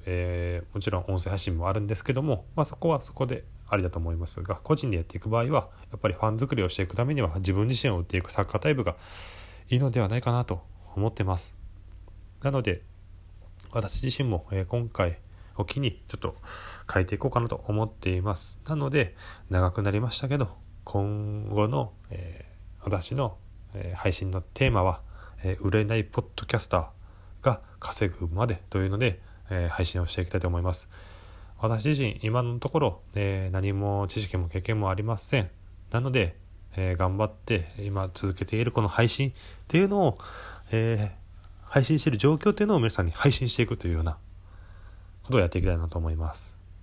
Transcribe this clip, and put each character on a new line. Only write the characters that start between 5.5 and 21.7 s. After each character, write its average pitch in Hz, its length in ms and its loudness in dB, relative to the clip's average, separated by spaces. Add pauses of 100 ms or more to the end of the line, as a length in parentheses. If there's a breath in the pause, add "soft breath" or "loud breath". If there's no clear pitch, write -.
は、 131 160 2 (220 loud breath)
や - 60 -10
っ - 40 -10
ぱ 110 80 2
り 95 60 0
フ - 60 -10
ァ 110 100 4
ン 110 80 0
作 131 160 0
り 110 80 2
を 90 60 4
し - 80 -6
て 98 60 2
い 92 40 0
く 90 100 -8
た 117 80 4
め 147 100 2
に 139 60 2
は、 87 160 2
自 95 160 2
分 104 160 4
自 127 180 2
身 113 60 4
を 87 60 2
売 87 40 0
っ - 20 -2
て - 120 -2
い 90 60 2
く - 100 -8
作 - 180 2
家 107 100 0
タ 156 100 4
イ 147 40 6
プ 127 80 0
が - 140 0 (720 loud breath)
い 123 80 4
い - 20 6
の 135 120 4
で 123 100 2
は 98 80 4
な 113 80 0
い 123 60 0
か 120 100 2
な 120 120 2
と - 180 -4 (340)
思 104 120 4
っ - 40 -4
て - 100 0
ま 92 140 2
す。 - 180 -8 (880)
な 139 80 2
の 135 120 2
で、 90 200 0 (920)
私 104 300 -2
自 131 200 0
身 127 80 2
も、 90 220 -2
え 95 100 2
ー、 90 40 -4
今 117 220 0
回 85 300 0 (380 loud breath)
を 101 80 0
機 - 160 -4
に 131 280 0
ち - 60 -12
ょ - 20 -8
っ - 20 -10
と 90 180 -4 (560 loud breath)
変 95 100 6
え - 20 2
て 98 120 -4
い - 20 0
こ 139 100 2
う - 20 -6
か 117 100 2
な 117 80 0
と - 180 -4
思 107 180 2
っ 107 80 -2
て - 180 -2
い 92 120 2
ま 101 140 0
す。 - 300 -12
な 156 100 -2
の 143 120 0
で、 135 260 2 (360 loud breath)
長 92 200 6
く 101 120 0
な 101 80 4
り 104 100 4
ま 120 100 0
し - 100 -6
た 135 80 0
け 143 100 2
ど、 123 100 2 (360)
今 104 640 -2
後 104 200 4
の、 127 240 0 (180)